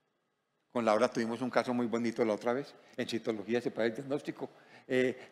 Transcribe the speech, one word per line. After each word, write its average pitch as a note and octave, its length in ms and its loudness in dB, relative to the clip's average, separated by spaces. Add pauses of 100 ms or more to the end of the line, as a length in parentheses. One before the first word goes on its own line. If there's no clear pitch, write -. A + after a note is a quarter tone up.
(720)
Con A#2+ 140 0
Laura A2 240 6
tuvimos A#2 340 -2
un B2 80 -2
caso B2 240 2
muy A#2+ 120 0
bonito A#2 380 0
la G#2+ 100 2
otra A#2 180 0
vez. C#3 200 -4 (240)
En A#2+ 120 -4
citología A2+ 520 -2
se A#2+ 120 -4
puede A2+ 160 2
hacer A#2 80 -6
diagnóstico. C#3 520 -6 (380)
Eh, B2+ 460 0